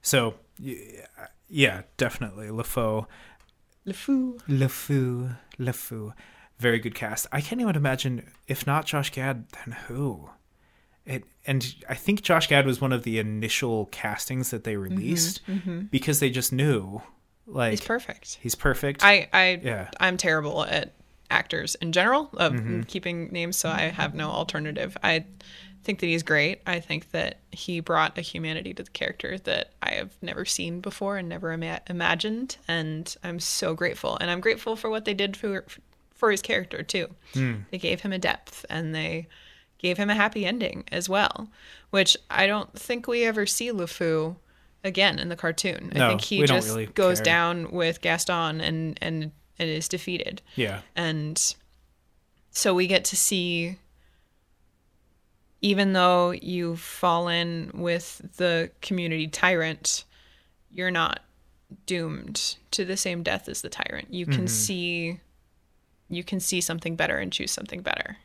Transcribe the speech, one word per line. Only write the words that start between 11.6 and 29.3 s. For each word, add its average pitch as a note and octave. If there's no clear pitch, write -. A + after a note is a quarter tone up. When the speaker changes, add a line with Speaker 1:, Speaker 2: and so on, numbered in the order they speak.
Speaker 1:
I -
think G3+
Josh -
Gad C#3
was C3
one C3
of A#2
the A2+
initial G#2+
castings B2
that A#2
they A2
Speaker 2:
Mm-hmm, G2+
Speaker 1:
released C3+
Speaker 2:
mm-hmm. F3+
Speaker 1:
because C#3+
they C3+
just B2
knew, A#2
like, B2+
Speaker 2:
He's G#3
perfect. -
Speaker 1:
he's A#2+
perfect. C#3+
Speaker 2:
I, G3+
I, F#3
Speaker 1:
Yeah. G#2
Speaker 2:
I'm F3+
terrible D#3
at -
actors -
in E3
general, G3+
of E3
Speaker 1:
Mm-hmm. A#2
Speaker 2:
keeping E3+
names, F3
so -
I D#3+
have D3+
no D#3
alternative. D3+
I E3
think -
that F3+
he's E3
great. D#3
I F3
think E3
that -
he E3+
brought D#3+
a F3+
humanity E3
to F#3
the -
character -